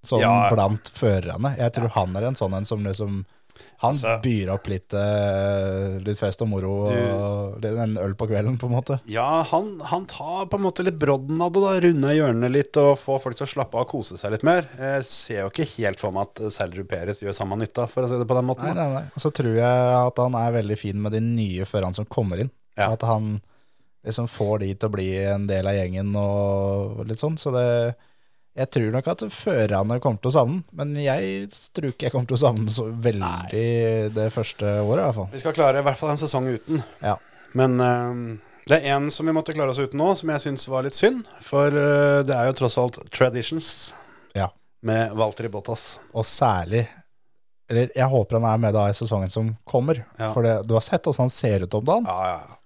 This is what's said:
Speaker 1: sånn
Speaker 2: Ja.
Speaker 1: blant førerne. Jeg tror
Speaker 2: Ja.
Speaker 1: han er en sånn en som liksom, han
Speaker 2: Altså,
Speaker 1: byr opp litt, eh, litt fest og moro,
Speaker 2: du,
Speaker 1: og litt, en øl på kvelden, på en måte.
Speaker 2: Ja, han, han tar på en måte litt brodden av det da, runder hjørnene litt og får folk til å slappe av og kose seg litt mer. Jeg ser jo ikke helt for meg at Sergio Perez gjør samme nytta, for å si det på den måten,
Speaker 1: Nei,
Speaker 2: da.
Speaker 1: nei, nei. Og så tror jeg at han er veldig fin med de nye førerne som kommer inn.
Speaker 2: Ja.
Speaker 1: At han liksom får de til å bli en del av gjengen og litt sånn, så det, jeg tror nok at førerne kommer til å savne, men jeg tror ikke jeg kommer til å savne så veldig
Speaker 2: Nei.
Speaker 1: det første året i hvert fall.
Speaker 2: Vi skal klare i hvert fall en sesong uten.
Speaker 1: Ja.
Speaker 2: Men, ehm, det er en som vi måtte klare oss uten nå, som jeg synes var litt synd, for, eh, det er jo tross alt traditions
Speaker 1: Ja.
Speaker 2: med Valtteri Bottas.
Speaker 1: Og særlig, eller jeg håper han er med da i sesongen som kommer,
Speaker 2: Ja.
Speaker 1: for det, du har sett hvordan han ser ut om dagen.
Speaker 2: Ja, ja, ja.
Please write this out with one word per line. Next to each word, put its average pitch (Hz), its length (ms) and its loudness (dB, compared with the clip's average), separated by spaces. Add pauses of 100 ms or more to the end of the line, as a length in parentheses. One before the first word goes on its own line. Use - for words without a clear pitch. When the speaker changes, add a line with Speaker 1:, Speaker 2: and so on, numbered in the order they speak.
Speaker 1:
sånn 120 180 2
Speaker 2:
Ja. 104 140 6 (180)
Speaker 1:
blant 107 400 2
førerne. 98 640 0
Jeg 120 160 0
tror 120 160 -2
Speaker 2:
Ja. - 60 -6
Speaker 1:
han 92 200 2
er 110 140 -2
en 135 80 -4
sånn 95 160 -2
en 98 120 -2
som 104 200 -2
liksom, 98 380 -4 (540)
han 123 180 2
Speaker 2:
Altså, 117 240 -2
Speaker 1:
byr 110 320 0
opp 98 160 -4
litt, 98 260 -6
eh, 98 1040 0
litt 104 200 -4
fest 101 240 -2
og 107 80 0
moro, 98 220 -2 (180)
Speaker 2:
du, 120 80 2
Speaker 1:
og 101 640 -2
litt, 107 160 -2
en 110 180 -2
øl 95 160 -2
på 110 160 -4
kvelden, 110 300 0
på 127 100 -4
en 120 60 0
måte. 131 300 -2
Speaker 2:
Ja, 127 380 0
han, 180 360 -2
han 170 260 -4
tar 175 400 -6
på 202 140 -2
en 196 80 0
måte 180 180 -2
litt 170 140 -2
brodden 143 420 2
av 175 140 0
det 196 80 6
da, 190 160 4
runder 151 340 6
hjørnene 123 380 4
litt 139 260 2
og 143 220 6
får 135 240 -2
folk 123 160 -6
til 139 80 -4
å - 80 -10
slappe 131 240 -2
av 127 80 0
og - 80 -12
kose 92 240 -8
seg 104 160 -2
litt 107 100 -4
mer. 165 220 4 (100)
Jeg 135 320 -4
ser - 320 -4
jo 98 80 -2
ikke 151 220 -2
helt 101 320 -2
for 95 100 -2
meg 98 160 -2
at - 140 -10 (100)
Sergio 92 320 -6
Perez 95 380 -6
gjør 98 160 -6
samme 98 240 -4
nytta, 117 260 -4
for 127 160 -2
å 123 60 -2
si 123 100 -2
det 113 80 -4
på 127 80 2
den 127 140 0
måten, - 180 -4
Speaker 1:
Nei, 175 80 -2
Speaker 2:
da. 160 80 0
Speaker 1:
nei, 135 160 -4
nei. 151 40 -12 (120)
Og - 80 -8
så 151 80 2
tror 117 240 0
jeg 123 340 4 (140)
at 123 160 0
han 123 160 0
er 117 240 0
veldig 107 240 -2
fin 101 160 -2
med 107 160 -2
de 110 80 0
nye 101 400 0
førerne 92 320 -2
som 104 80 -4
kommer 101 400 -2
inn. 135 60 -8 (260)
Speaker 2:
Ja. 101 160 2
Speaker 1:
At 113 160 -2
han 107 300 0 (680)
liksom 113 240 -4
får 104 380 0
de 98 80 -2
til 104 160 -2
å 101 80 -4
bli 95 100 -2 (160)
en 101 240 0
del 95 160 0
av 98 140 0
gjengen 95 340 -2
og 101 960 0
litt 110 80 -6
sånn, 156 240 -4
så 147 140 -4
det, 123 120 2 (880)
jeg 131 160 -4
tror 110 220 0
nok 135 180 -2
at 175 120 -6 (120)
førerne 107 640 0
kommer 117 240 -2
til 127 60 0
å 131 80 0
savne, 143 240 2 (100)
men 147 240 -6
jeg 190 540 -2 (260)
tror 151 160 -4
ikke - 160 -8
jeg - 60 -2
kommer 123 160 -2
til 131 80 0
å - 20 0
savne 110 320 2
så 113 160 -4
veldig 113 320 0
Speaker 2:
Nei. 98 440 -4 (520)
Speaker 1:
det 110 160 0
første 104 380 -4 (100)
året 113 220 2
i 170 80 2
hvert 110 80 -2
fall. 95 160 -4
Speaker 2:
Vi 135 100 -10
skal 156 140 -2
klare 139 240 6
i - 20 -2
hvert 139 160 2
fall 151 140 0
en 147 80 -2
sesong 135 260 -2
uten. 135 320 -2 (240)
Speaker 1:
Ja. 104 140 0 (420)
Speaker 2:
Men, 127 240 4
ehm, 123 400 0 (480)
det 156 80 8
er 139 160 0
en 143 160 0
som 156 160 -4
vi 160 80 2
måtte 156 220 -2
klare 135 180 0
oss 143 80 -2
uten 139 160 -4
nå, 165 160 4
som 160 160 -4
jeg 147 140 -4
synes 139 260 -4
var 131 160 -2
litt 139 80 -4
synd, 233 300 2 (180)
for, 143 240 2
eh, 143 560 4
det 135 140 0
er 120 100 2
jo 131 140 0
tross 123 180 2
alt 123 220 -2 (100)
traditions 127 840 0 (400)
Speaker 1:
Ja. 95 140 0 (360)
Speaker 2:
med 110 360 0
Valtteri 110 320 0
Bottas. - 460 -8 (160)
Speaker 1:
Og 113 100 -2
særlig, 107 600 2 (840)
eller 120 240 0
jeg 131 140 2
håper 120 320 2
han 113 140 2
er 113 40 2 (120)
med 104 40 2
da 104 140 4
i 101 80 0
sesongen 104 360 -2
som 110 260 -2 (100)
kommer, 127 380 0 (120)
Speaker 2:
Ja. 110 140 -4
Speaker 1:
for 117 120 2
det, 113 220 2
du 113 100 2
har 110 60 6
sett - 220 -2
hvordan 131 240 0
han - 20 0
ser 101 340 0
ut 90 100 -6
om 107 100 0
dagen. 196 220 2
Speaker 2:
Ja, 92 180 -2
ja, 87 140 -2 (100)
ja. - 80 -20 (100)